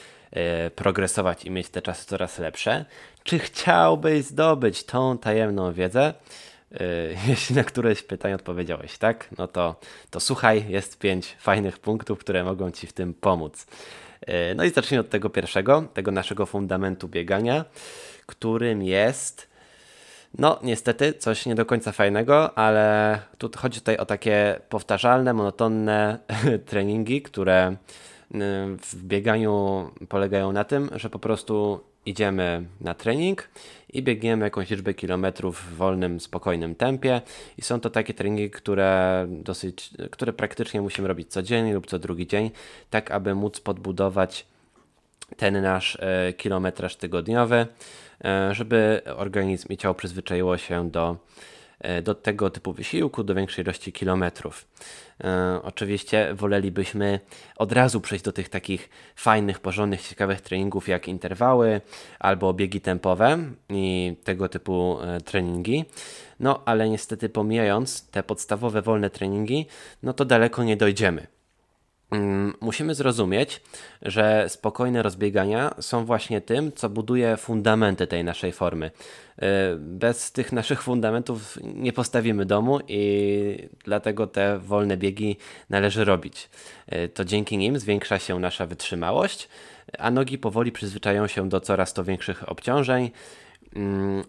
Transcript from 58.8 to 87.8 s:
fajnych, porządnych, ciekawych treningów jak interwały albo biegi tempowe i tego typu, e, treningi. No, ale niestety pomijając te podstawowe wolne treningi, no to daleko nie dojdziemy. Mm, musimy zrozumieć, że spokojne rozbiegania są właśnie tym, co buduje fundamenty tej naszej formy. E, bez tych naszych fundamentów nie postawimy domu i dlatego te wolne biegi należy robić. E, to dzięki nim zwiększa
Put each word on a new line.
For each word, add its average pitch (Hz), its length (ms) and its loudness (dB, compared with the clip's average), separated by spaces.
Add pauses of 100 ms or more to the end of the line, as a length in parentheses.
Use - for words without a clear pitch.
fajnych, 104 440 4
porządnych, 98 480 -2
ciekawych 98 320 -2
treningów 98 480 -2
jak 90 200 -2
interwały 107 720 2 (380)
albo 95 360 2
biegi 95 260 -2
tempowe 95 580 2 (300)
i 92 560 -2
tego 92 240 -2
typu, 90 540 -2
e, 87 180 -6
treningi. 90 640 -2 (560)
No, 123 240 0
ale 110 240 2
niestety 110 400 -4
pomijając 110 800 0
te 98 120 -2
podstawowe 107 600 -2
wolne 104 280 2
treningi, 107 560 -2 (360)
no 127 100 -4
to 139 120 -2
daleko 120 400 4
nie 107 120 4
dojdziemy. 101 500 2 (840)
Mm, 101 480 0
musimy 151 340 -2
zrozumieć, 117 640 0 (420)
że 107 460 4
spokojne 120 540 0
rozbiegania 104 800 0
są 117 240 -2
właśnie 113 360 0
tym, 143 320 -2
co - 160 -4
buduje 113 480 0
fundamenty 107 720 2
tej 85 180 -2
naszej 85 280 -4
formy. 82 380 -2 (520)
E, 95 360 2
bez 92 540 -2
tych 127 200 -4
naszych 123 300 -2
fundamentów 117 800 -2
nie 117 300 -4
postawimy 113 540 0
domu 110 320 4 (100)
i 101 800 0 (160)
dlatego 104 420 -2
te 101 320 0
wolne 101 380 0
biegi 98 400 -2 (340)
należy 101 340 2
robić. - 440 0 (380)
E, 85 220 -2
to - 160 -4
dzięki 104 340 0
nim 117 200 2
zwiększa 101 400 0